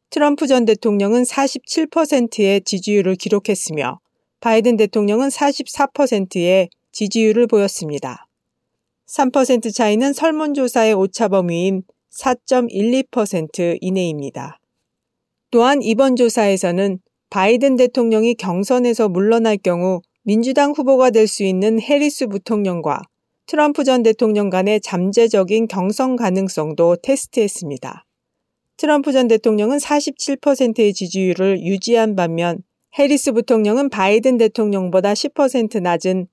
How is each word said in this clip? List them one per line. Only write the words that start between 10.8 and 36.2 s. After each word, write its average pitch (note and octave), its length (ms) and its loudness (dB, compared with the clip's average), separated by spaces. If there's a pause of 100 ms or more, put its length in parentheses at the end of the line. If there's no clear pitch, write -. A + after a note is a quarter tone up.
오차 F#3+ 340 0
범위인 F#3 560 -2 (260)
사점일이 B3 1000 -2
퍼센트 E3+ 680 -4
이내입니다. D#3 800 -6 (920)
또한 B3+ 300 2
이번 B3 340 2
조사에서는 G3 840 0 (300)
바이든 A#3 460 2
대통령이 A#3+ 600 2
경선에서 A3 760 0
물러날 G#3+ 480 2
경우 F3+ 440 -2 (220)
민주당 B3 480 2
후보가 C4 400 2
될 A3 160 4
수 - 160 -6
있는 G3 380 0
해리스 C#4+ 460 0
부통령과 F#3+ 720 -4 (440)
트럼프 D4+ 380 0
전 B3+ 200 2
대통령 G#3+ 460 0
간의 F#3+ 320 0
잠재적인 G3+ 840 0
경선 G#3+ 480 -2
가능성도 F3 840 0
테스트했습니다. F#3+ 1080 -6 (720)
트럼프 D4+ 340 0
전 B3+ 160 2
대통령은 A3 520 2
사십칠 C#4+ 580 -4
퍼센트의 A#3+ 560 0
지지율을 F#3 720 -2
유지한 G#3+ 520 0
반면 E3+ 460 -2 (360)
해리스 C#4+ 340 2
부통령은 A3+ 580 0
바이든 G#3 480 2
대통령보다 G3+ 800 0
십 - 180 -6
퍼센트 B3 460 -2
낮은 F3+ 540 -2